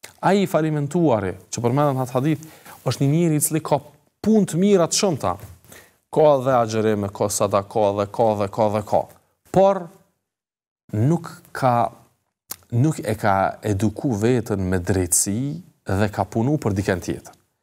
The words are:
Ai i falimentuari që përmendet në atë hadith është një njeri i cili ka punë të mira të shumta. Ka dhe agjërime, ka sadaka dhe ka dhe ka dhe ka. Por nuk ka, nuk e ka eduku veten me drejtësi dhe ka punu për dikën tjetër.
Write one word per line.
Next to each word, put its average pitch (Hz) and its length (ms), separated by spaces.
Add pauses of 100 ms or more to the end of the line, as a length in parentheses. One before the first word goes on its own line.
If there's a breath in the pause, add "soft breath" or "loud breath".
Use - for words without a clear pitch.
(220 loud breath)
Ai 196 220
i 180 60
falimentuari 147 840 (160)
që 117 140
përmendet 135 340
në 131 80
atë 127 140
hadith 156 260 (400 loud breath)
është 135 180
një 139 120
njeri 160 260
i - 60
cili 151 180
ka 143 140 (420)
punë 214 300
të 160 100
mira 196 240
të - 140
shumta. 127 340 (800 loud breath)
Ka 156 140 (180)
dhe 135 160
agjërime, 110 480
ka 98 240
sadaka 101 640
dhe 101 160
ka 117 160 (140)
dhe 98 100
ka 110 240
dhe 104 60 (100)
ka. 90 80 (560)
Por 190 300 (1040)
nuk 151 400 (160)
ka, 123 260 (1040)
nuk 151 240
e 110 160
ka 101 180 (380)
eduku 110 480
veten 107 480
me 92 80
drejtësi 92 600 (600)
dhe 101 160
ka 98 160
punu 139 320
për 101 160
dikën 98 320
tjetër. - 240 (300)